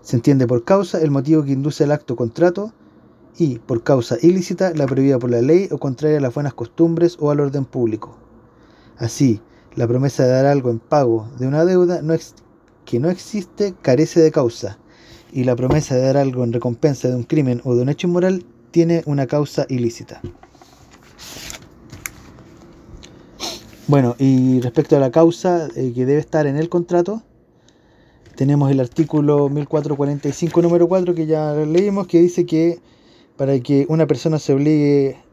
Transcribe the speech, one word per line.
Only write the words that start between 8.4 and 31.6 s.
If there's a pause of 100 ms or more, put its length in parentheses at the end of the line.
Así, (340)
la
promesa
de
dar
algo
en
pago
de
una
deuda
no
ex-, (500)
que
no
existe
carece
de
causa, (540)
y
la
promesa
de
dar
algo
en
recompensa
de
un
crimen
o
de
un
hecho
inmoral (260)
tiene
una
causa
ilícita. (3750)
Bueno,
y
respecto
a
la
causa,
eh,
que
debe
estar
en
el
contrato, (1120)
tenemos
el
artículo
mil
cuatrocientos
cuarenta
y
cinco
número
cuatro,
que
ya
leímos,